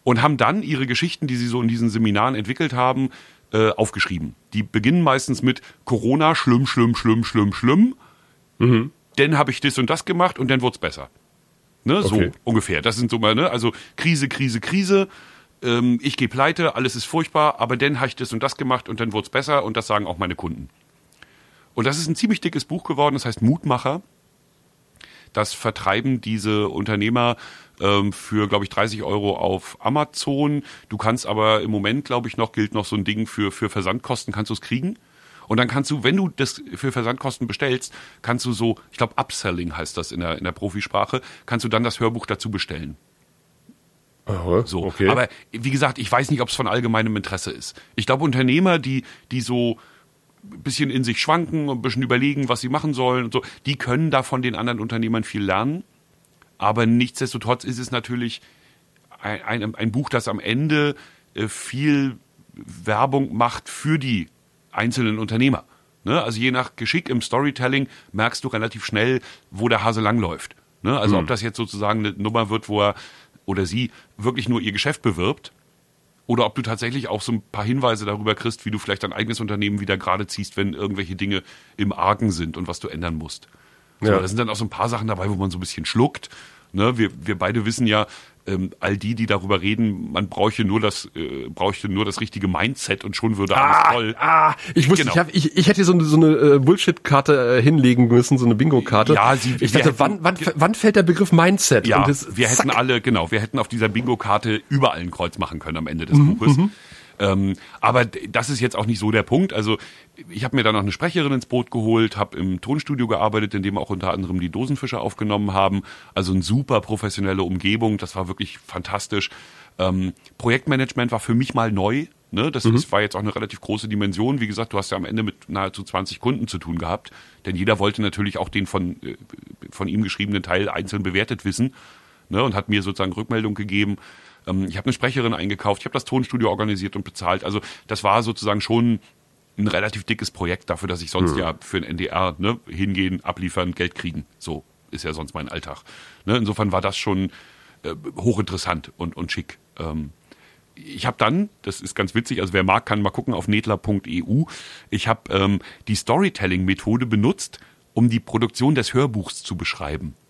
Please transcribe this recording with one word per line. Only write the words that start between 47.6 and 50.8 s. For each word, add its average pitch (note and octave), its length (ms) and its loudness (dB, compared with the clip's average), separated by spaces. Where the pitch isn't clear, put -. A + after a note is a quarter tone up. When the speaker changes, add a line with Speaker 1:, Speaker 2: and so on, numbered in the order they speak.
Speaker 1:
Ich G#2+ 120 -4
glaub, C3+ 160 2
Unternehmer, D3+ 560 2
die, C3+ 240 -4
die B2+ 100 -4
so A#2+ 360 0
ein - 120 -18
bisschen C3+ 280 -2